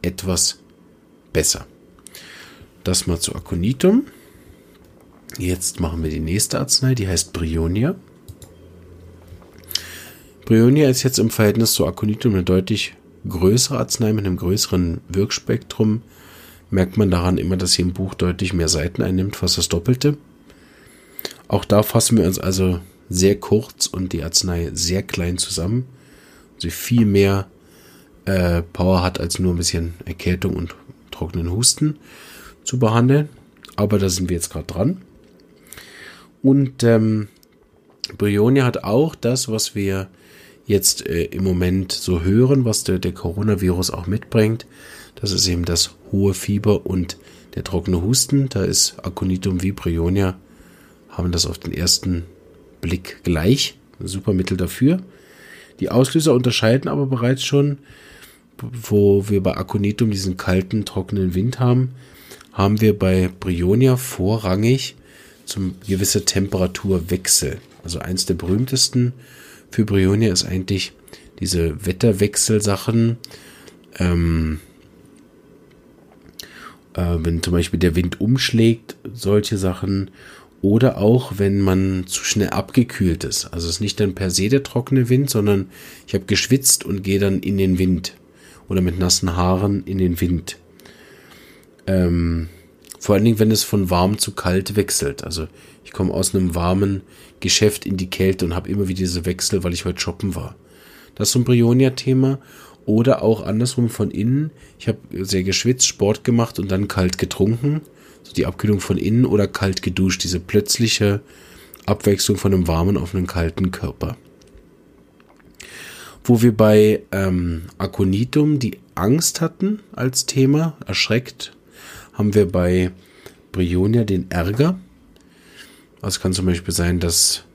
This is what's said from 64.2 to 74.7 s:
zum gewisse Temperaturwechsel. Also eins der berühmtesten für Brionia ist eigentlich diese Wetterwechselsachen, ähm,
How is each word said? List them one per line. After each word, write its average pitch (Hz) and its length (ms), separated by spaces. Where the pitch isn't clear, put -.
zum 92 300
gewisse 98 380
Temperaturwechsel. 92 1300
Also 85 160
eins - 260
der 92 100
berühmtesten 123 800
für 110 140
Brionia 101 460
ist - 140
eigentlich 95 480
diese 85 460
Wetterwechselsachen, 104 1300
ähm, 82 640